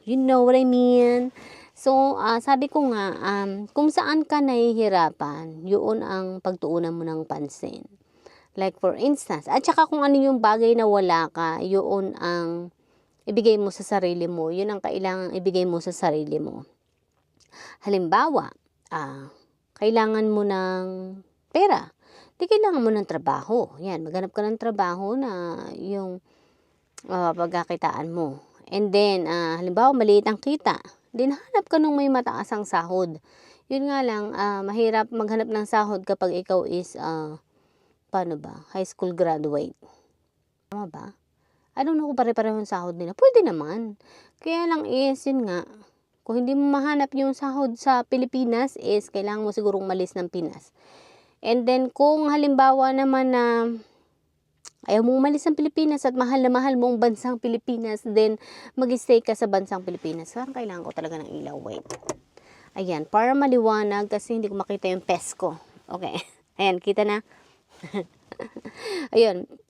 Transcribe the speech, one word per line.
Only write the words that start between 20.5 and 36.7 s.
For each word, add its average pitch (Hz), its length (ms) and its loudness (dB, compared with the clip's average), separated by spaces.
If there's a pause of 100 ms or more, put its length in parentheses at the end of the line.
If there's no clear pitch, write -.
pera. 330 400 2 (480)
Di 359 80 -4
kailangan 392 380 2
mo 226 100 4
ng 202 140 -2
trabaho. 160 760 -2
Yan, 170 240 -8
maghanap 185 260 -6
ka 208 140 -4
ng 220 160 -4
trabaho 202 560 -2
na 185 400 -6 (180)
yung, 190 460 -8 (880)
ah, 170 240 0
pagkakitaan 165 800 -4
mo. 151 260 -4 (300)
And 202 240 -2
then, 202 320 4
ah, 165 320 -2
halimbawa, 185 340 4
maliit 214 380 6
ang 214 80 -2
kita. 277 420 -2 (360)
Then, 262 180 0
hanap 403 340 -2
ka 320 140 2
nung 302 160 2
may 277 140 2
mataas 247 420 -2
ang 208 140 -6
sahod. 170 500 -2 (540)
Yun 269 180 -2
nga 277 160 0
lang, 214 320 -4
ah, 202 240 -2
mahirap 220 480 0
maghanap 220 400 -2
ng 214 160 -4
sahod 208 400 0
kapag 180 400 -2
ikaw 185 220 0
is, 175 340 -6